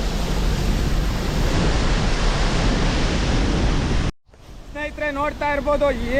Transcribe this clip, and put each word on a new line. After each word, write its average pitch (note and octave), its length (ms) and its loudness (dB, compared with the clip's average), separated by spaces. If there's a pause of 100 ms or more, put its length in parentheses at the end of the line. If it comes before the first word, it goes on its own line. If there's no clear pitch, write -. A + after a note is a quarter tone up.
(4000)
ಸ್ನೇಹಿತರೆ, D4+ 360 -6 (120)
ನೋಡ್ತಾ D4 360 -2
ಇರ್ಬೋದು C#4+ 320 0 (320)